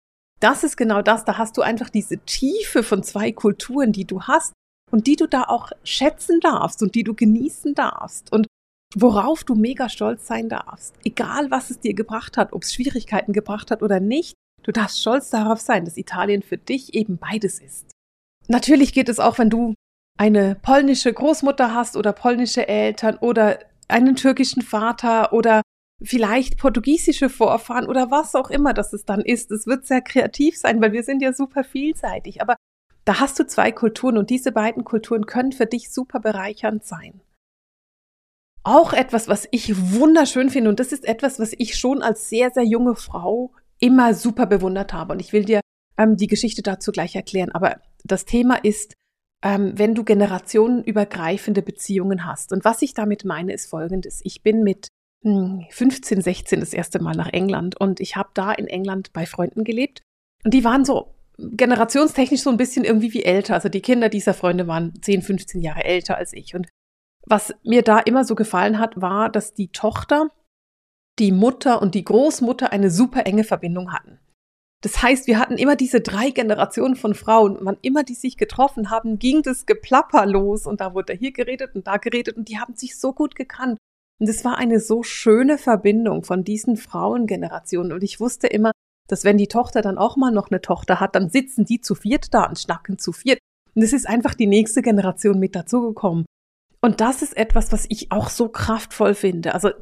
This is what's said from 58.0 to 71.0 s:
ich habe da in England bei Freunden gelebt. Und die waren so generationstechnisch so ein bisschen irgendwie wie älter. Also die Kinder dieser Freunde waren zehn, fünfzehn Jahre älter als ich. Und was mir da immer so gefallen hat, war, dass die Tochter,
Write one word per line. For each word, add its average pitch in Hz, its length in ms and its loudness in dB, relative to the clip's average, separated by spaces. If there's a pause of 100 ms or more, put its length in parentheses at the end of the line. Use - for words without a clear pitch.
ich 190 160 -8
habe 196 180 -6
da 196 180 -2
in 214 140 -6
England 190 460 -8
bei 170 140 -6
Freunden 180 380 -4
gelebt. 233 380 -4 (420)
Und 214 100 4
die 254 100 6
waren 247 200 4
so - 300 -2 (240)
generationstechnisch 247 1040 2
so 277 80 0
ein 240 60 2
bisschen 247 280 0
irgendwie 220 280 2
wie 233 120 -4
älter. 190 300 2
Also 196 140 -2
die 190 140 -4
Kinder 240 260 2
dieser 208 260 0
Freunde 175 320 0
waren 165 360 -4
zehn, 196 200 0
fünfzehn - 380 -6
Jahre 160 240 -4
älter 180 320 -2
als - 160 -10
ich. - 220 -18
Und 180 140 -8 (580)
was - 360 0
mir 233 200 4
da 220 160 6
immer 262 260 2
so 226 100 -2
gefallen 208 440 0
hat, 220 220 -4
war, 196 300 -2
dass 214 240 -4
die 190 140 -6
Tochter, - 640 -2 (880)